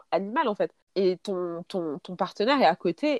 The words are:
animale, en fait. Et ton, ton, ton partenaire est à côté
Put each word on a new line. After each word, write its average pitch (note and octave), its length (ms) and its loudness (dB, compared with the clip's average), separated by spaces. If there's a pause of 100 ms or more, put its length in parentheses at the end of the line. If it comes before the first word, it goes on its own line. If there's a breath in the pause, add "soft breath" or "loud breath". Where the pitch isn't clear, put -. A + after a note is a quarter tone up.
(120)
animale, G#3+ 360 0
en G#3 80 -2
fait. E3+ 160 -2 (240)
Et F#3 220 2
ton, F3+ 500 -6
ton, E3 320 -4
ton F3+ 160 -12
partenaire A#3 460 0
est G3 40 6
à E3+ 100 6
côté C#4 440 -2